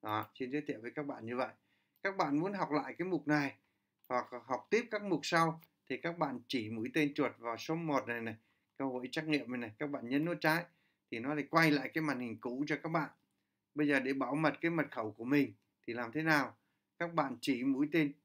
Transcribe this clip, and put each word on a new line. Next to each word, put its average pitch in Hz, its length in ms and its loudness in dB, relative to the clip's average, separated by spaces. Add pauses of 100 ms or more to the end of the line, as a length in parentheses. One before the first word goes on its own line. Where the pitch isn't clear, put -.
Đó, 107 360 -2
xin 127 120 -6
giới 147 120 -2
thiệu 127 200 -6
với 120 80 -8
các 147 160 -6
bạn 120 200 -10
như 120 100 -6
vậy. 123 160 -2 (500)
Các 196 140 -4
bạn 151 240 2
muốn 190 120 -2
học 180 180 -2
lại 143 280 -2
cái 180 100 -4
mục 170 200 -2
này 147 260 2 (540)
hoặc 123 180 0 (200)
học 127 240 -2
tiếp 233 200 4
các 208 120 -4
mục 185 200 0
sau 165 400 2 (260)
thì 131 80 -2
các 170 220 -4
bạn 139 280 -2
chỉ 110 240 -2
mũi 113 240 -4
tên 147 200 2
chuột 127 240 0
vào 117 180 -4
số 160 180 -4
một 147 340 0
này 117 120 -2
này, 113 140 -4 (420)
câu 135 160 -2
hỏi 127 200 -4
trắc 156 160 -4
nghiệm 147 240 2
này 127 60 -4
này, 117 200 -8
các 151 120 -4
bạn 127 180 -6
nhấn 143 160 2
nút 170 160 -2
trái 160 240 2 (460)
thì 117 80 -6
nó 135 160 -4
lại 143 160 -4
quay 160 200 6
lại 135 240 2
cái 160 80 0
màn 143 180 0
hình 117 200 -4
cũ 127 260 -4
cho 147 160 0
các 165 60 -4
bạn. 160 220 0 (640)
Bây 147 140 2
giờ 139 120 6
để 131 120 0
bảo 135 220 0
mật 151 260 4
cái 170 100 2
mật 160 200 0
khẩu 110 220 -4
của 113 120 -10
mình 131 280 4 (340)
thì 117 60 -6
làm 117 200 -6
thế 151 100 -2
nào? 147 340 2 (420)
Các 170 160 -4
bạn 139 260 0
chỉ 127 240 0
mũi 139 280 2
tên 151 200 2 (120)